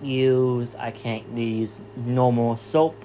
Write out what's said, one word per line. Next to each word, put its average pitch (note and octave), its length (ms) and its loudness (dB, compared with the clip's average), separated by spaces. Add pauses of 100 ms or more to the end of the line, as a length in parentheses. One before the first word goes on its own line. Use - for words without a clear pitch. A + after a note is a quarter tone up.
use, B2+ 720 2
I A#2 160 -6
can't A2 340 -8 (100)
use A2 440 -2 (160)
normal A#2+ 640 2
soap, D#3 480 2